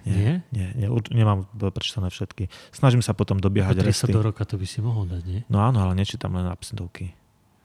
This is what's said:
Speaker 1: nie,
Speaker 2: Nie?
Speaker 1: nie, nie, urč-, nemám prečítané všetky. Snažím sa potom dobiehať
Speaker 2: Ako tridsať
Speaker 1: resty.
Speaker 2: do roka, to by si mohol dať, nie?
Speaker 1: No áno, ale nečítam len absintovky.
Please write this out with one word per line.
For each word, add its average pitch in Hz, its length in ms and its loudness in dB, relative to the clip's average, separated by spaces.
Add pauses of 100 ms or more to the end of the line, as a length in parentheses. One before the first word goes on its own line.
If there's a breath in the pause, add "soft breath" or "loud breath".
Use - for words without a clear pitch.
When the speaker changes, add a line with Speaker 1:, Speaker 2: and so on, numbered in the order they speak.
Speaker 1:
nie, 95 140 0
Speaker 2:
Nie? 110 180 2 (160)
Speaker 1:
nie, 95 240 -4
nie, 110 160 -2
urč-, 120 240 -2
nemám 104 400 4
prečítané 98 560 -4
všetky. - 400 -8 (240 loud breath)
Snažím 123 240 4
sa 110 160 0
potom 98 240 0
dobiehať 95 400 2
Speaker 2:
Ako 92 80 4
tridsať 101 240 2
Speaker 1:
resty. 101 80 4
Speaker 2:
do 110 80 2
roka, 107 160 -2
to 101 160 -6
by 92 80 -6
si - 160 -6
mohol 107 240 -2
dať, 87 160 -6
nie? 90 240 -4
Speaker 1:
No 104 160 2
áno, 123 160 4
ale 92 160 2
nečítam 95 400 -2
len 90 160 -2
absintovky. 90 640 -10 (500 soft breath)